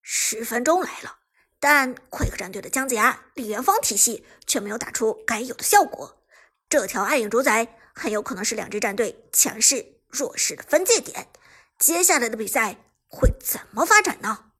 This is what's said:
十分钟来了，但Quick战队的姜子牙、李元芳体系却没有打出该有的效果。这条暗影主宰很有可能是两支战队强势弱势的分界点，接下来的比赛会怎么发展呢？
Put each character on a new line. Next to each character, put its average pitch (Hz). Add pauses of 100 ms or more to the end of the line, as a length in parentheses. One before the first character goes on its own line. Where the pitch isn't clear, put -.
十 -
分 233
钟 349
来 -
了， - (400)
但 277
Quick -
战 190
队 196
的 -
姜 262
子 247
牙、 226
李 233
元 214
芳 392
体 -
系 - (200)
却 -
没 202
有 214
打 -
出 -
该 220
有 254
的 -
效 403
果。 - (460)
这 226
条 196
暗 269
影 208
主 233
宰 226 (160)
很 233
有 214
可 -
能 190
是 220
两 185
支 208
战 202
队 -
强 -
势 -
弱 -
势 -
的 -
分 320
界 440
点， - (480)
接 339
下 349
来 240
的 226
比 214
赛 220 (300)
会 - (100)
怎 - (100)
么 254
发 415
展 -
呢？ 220